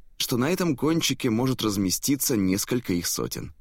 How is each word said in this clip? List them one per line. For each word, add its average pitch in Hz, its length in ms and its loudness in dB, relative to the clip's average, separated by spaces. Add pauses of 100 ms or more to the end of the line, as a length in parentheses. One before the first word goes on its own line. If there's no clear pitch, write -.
(160)
что - 220 -2
на 131 120 2
этом 175 280 0
кончике 139 520 0
может 120 320 2
разместиться 110 760 0
несколько 98 560 0
их 87 140 -2
сотен. - 540 -6